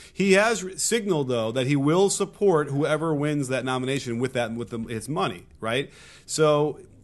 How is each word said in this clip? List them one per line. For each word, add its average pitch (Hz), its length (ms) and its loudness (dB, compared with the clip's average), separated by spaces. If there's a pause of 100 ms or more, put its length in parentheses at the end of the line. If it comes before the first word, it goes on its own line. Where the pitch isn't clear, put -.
(140)
He 196 180 2
has 208 320 4
re-, 185 140 -12
signaled, 196 500 0
though, 113 240 0
that 127 160 -2
he 147 80 2
will 160 340 4
support 190 600 0
whoever 151 440 0
wins 147 360 -2
that 127 160 -2
nomination 127 520 -2
with 135 140 -2
that, 117 220 -2
with 117 160 -8
the, 117 100 -8
his 113 300 -8
money, 147 360 -4 (140)
right? 117 320 -4 (340)
So 151 540 2 (240)